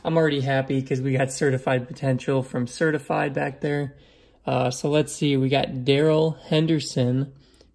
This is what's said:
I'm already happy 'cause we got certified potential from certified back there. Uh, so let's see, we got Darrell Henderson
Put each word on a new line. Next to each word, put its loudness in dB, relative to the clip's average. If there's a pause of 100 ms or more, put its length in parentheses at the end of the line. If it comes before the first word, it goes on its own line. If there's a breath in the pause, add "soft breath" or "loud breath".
I'm 0
already 2
happy 0
'cause -2
we -2
got 0
certified 0
potential -2
from -4
certified -2
back -4
there. -4 (500 soft breath)
Uh, 0
so -4
let's 2
see, 0
we 2
got -2
Darrell 4 (160)
Henderson 0 (440 soft breath)